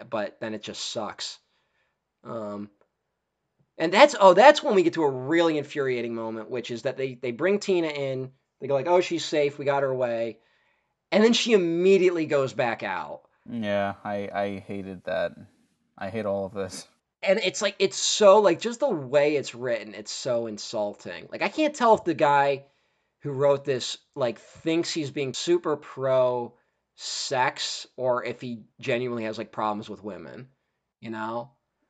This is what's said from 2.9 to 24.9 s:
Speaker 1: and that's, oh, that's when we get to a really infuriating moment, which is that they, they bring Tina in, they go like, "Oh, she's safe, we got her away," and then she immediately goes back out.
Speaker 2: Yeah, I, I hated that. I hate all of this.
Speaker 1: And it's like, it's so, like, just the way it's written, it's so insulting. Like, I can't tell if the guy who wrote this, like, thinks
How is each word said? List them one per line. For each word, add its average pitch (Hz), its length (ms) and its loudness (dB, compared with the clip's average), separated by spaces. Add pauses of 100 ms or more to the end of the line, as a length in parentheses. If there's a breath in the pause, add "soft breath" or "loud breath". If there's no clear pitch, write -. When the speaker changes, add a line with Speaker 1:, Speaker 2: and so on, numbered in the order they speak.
Speaker 1:
and - 140 -2
that's, 226 280 6
oh, 190 140 10
that's 240 300 8
when 254 120 0
we 185 80 6
get 165 100 2
to 165 100 0
a 143 60 2
really 151 480 0
infuriating 131 580 -4
moment, 113 340 -8
which 127 220 -8
is 117 120 -8
that 127 140 -4
they, 131 180 -6
they 123 160 -6
bring 180 280 0
Tina 175 280 0
in, 135 440 -6 (300)
they 139 60 -8
go 139 80 2
like, 131 120 -2
"Oh, 180 140 6
she's 170 240 -4
safe, 147 320 0
we 143 80 -10
got 139 180 2
her 135 60 0
away," 117 480 -2 (760)
and 202 120 4
then 233 100 6
she 233 200 2
immediately 180 760 4
goes 135 260 0
back 113 300 -2
out. 87 380 -8 (280)
Speaker 2:
Yeah, 101 460 -2 (100)
I, 101 280 -6
I 98 320 -4
hated 95 400 -10
that. 87 280 -2 (640)
I 98 120 -10
hate 107 160 -6
all 98 200 -2
of 95 80 -12
this. 95 340 -10 (380)
Speaker 1:
And 190 140 2
it's 185 220 -4
like, 202 180 -2
it's 190 180 0
so, 208 420 6
like, 175 200 4
just 233 220 -8
the 285 80 2
way 147 480 2
it's 120 180 -6
written, 113 400 -6
it's 104 160 -12
so 117 360 -4
insulting. 104 840 -8
Like, - 100 -10
I 170 60 0
can't 294 260 -2
tell 233 200 4
if - 100 4
the 170 100 -2
guy 139 520 2 (560)
who 143 100 -8
wrote 139 320 2
this, 135 340 -4 (160)
like, 123 260 -4
thinks - 520 -4